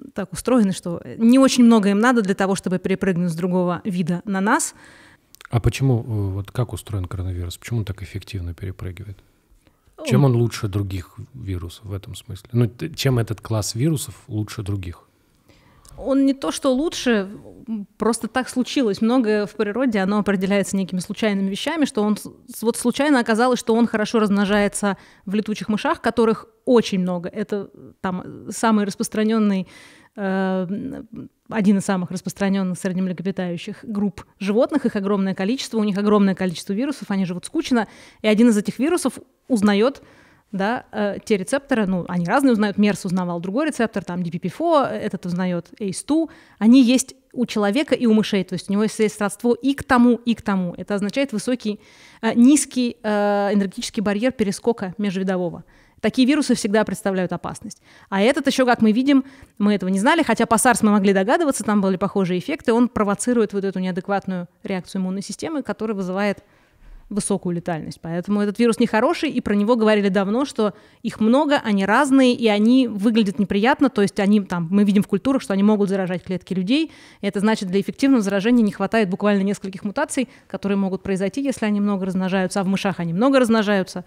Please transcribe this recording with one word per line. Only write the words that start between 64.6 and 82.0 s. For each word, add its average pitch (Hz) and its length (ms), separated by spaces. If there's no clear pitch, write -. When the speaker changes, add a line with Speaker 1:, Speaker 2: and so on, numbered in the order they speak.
Speaker 1:
реакцию 190 400
иммунной 185 200
системы, 311 400
которая 220 340
вызывает 196 480
высокую 196 460
летальность. 165 480
Поэтому 175 380
этот 202 180
вирус 233 220
нехороший, 262 500
и 240 100
про 208 140
него 208 220
говорили 214 320
давно, 202 360
что 214 300
их - 160
много, 277 440
они 196 220
разные, 262 480
и 226 140
они 233 400
выглядят 208 500
неприятно, 220 520
то 208 120
есть - 160
они, 208 220
там, 175 320
мы 202 100
видим 202 220
в - 20
культурах, 262 340
что - 120
они 190 100
могут 202 260
заражать 185 360
клетки 185 280
людей, 240 380
и 202 60
это 202 120
значит, 214 300
для 190 120
эффективного 247 420
заражения 202 420
не 202 80
хватает 196 360
буквально 202 360
нескольких 196 400
мутаций, 262 440
которые 196 300
могут 190 260
произойти, 196 360
если - 240
они 208 160
много 202 260